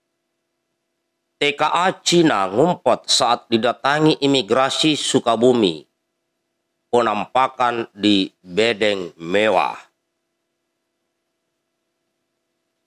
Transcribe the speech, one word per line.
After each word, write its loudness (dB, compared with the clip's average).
T -2
K -10
A -2
Cina 2
ngumpet 0
saat 0
didatangi 0
imigrasi 0
Sukabumi. 0
Penampakan -2
di 0
bedeng -2
mewah. 0